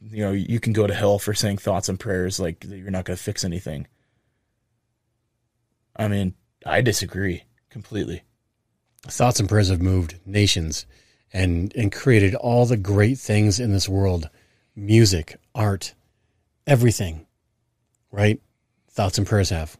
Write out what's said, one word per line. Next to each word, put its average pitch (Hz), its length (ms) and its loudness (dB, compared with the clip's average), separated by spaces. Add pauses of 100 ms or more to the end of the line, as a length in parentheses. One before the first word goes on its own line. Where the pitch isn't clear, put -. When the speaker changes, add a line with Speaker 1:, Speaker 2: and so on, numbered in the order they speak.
(100)
Speaker 1:
you 107 140 -6
know, 98 80 -2
you 98 260 -2
can 113 140 -2
go 104 160 2
to 95 60 -2
hell 101 260 2
for 107 140 -4
saying 101 240 -2
thoughts 92 300 -4
and 98 120 -6
prayers, 95 400 -4
like, 82 200 -6
that 98 160 -16
you're 95 140 -12
not 92 140 -4
gonna 90 140 -8
fix - 260 -8
anything. 80 420 -8 (2000)
I 110 140 -4
mean, 98 260 -2 (320)
I 80 140 0
disagree 95 640 -2 (260)
completely. 101 520 -10 (840)
Speaker 2:
Thoughts - 320 0
and 92 100 0
prayers 104 200 4
have 90 140 0
moved 92 340 0 (100)
nations 95 600 0 (460)
and, 92 440 0
and 104 160 -2
created 104 420 4
all 120 320 2
the 120 100 0
great 104 420 2
things 104 420 2
in 113 120 0
this 98 160 0
world. 95 400 0 (460)
Music, 101 600 4 (180)
art, 104 400 -4 (720)
everything, 110 600 2 (840)
right? 104 300 2 (500)
Thoughts 98 280 -2
and 98 80 0
prayers 101 240 2
have. 80 300 -6